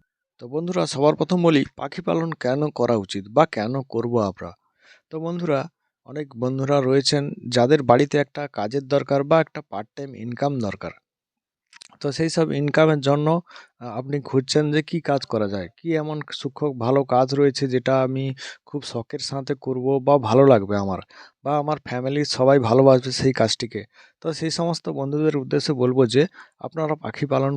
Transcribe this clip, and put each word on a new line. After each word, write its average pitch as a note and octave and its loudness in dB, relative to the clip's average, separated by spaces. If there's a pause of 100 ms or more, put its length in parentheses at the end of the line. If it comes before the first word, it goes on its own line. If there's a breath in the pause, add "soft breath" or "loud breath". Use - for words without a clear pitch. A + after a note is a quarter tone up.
(380)
তো A#2+ -18
বন্ধুরা, E3+ -2
সবার D3 4
প্রথম E3 0
বলি D#3+ 6 (140)
পাখি C#3+ -10
পালন E3 -2
কেন C3 -2 (100)
করা A#2+ 0
উচিত G2 -6 (120)
বা D3+ 6
কেন A2+ -6 (100)
করব A#2+ -4 (160)
আমরা। F2+ -12 (600 soft breath)
তো D#3+ -12
বন্ধুরা, E3 -4 (460)
অনেক C#3+ -12 (100)
বন্ধুরা C3 0
রয়েছেন C3+ 2 (260)
যাদের B2+ 4
বাড়িতে C3 4
একটা D3 -6
কাজের A2+ -6
দরকার C#3 0
বা D#3 4
একটা D3+ -4 (100)
পার্ট - -10
টাইম C#3 -12
ইনকাম A#2+ -4 (140)
দরকার। F#2+ -8 (1080)
তো C#3+ -4
সেই D#3+ -2
সব D#3+ 0
ইনকামের D3 2
জন্য, C#3+ 0 (520 loud breath)
আহ, A#2+ -12
আপনি C3+ -6
খুঁজছেন C3+ 0
যে C#3+ 0
কি E3+ -6
কাজ C#3 -2
করা G#2+ -2
যায়, F#2+ -8
কি - -12
এমন D3+ -6 (160)
সূক্ষ্ম C#3 -6
ভালো B2+ 2
কাজ B2+ 2
রয়েছে C#3 2
যেটা B2+ 0
আমি C3 -4 (420 loud breath)
খুব D3 -10
শখের B2+ -10
সাথে C#3 -6
করব B2+ -6 (120)
বা C3+ 4
ভালো A#2+ 4
লাগবে G2+ 6
আমার, G2 -2 (440 loud breath)
বা D3 -2
আমার D3 -4
ফ্যামিলির C3+ -4
সবাই C3+ 6
ভালোবাসবে C3 6
সেই C3+ 0
কাজটিকে। A2 -2 (380 soft breath)
তো - -10
সেই D#3+ -6
সমস্ত E3+ -4
বন্ধুদের D3 -2
উদ্দেশ্যে C#3 -2
বলবো B2+ 2
যে A#2 2 (360 loud breath)
আপনারা D#3 -6
পাখি C#3+ -8
পালন C#3 0